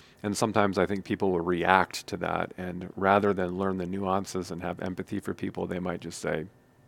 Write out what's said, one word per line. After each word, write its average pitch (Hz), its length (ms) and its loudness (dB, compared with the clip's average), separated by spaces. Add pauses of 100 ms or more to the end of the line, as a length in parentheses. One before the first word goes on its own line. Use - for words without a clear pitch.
(220)
And 104 140 -2
sometimes 101 420 2
I 90 80 4
think 95 180 -2
people 98 280 0
will 87 80 2
react 90 680 2
to - 100 -6
that, 85 400 -2
and 90 380 -8
rather 98 360 6
than 90 260 -2
learn 95 200 0
the 87 80 -4
nuances 95 640 -2
and 87 120 -8
have 90 180 -4
empathy 92 380 -6
for 95 160 -6
people, 92 320 -6
they 90 140 -4
might 87 200 -4
just 85 200 -12
say, 80 260 -2 (420)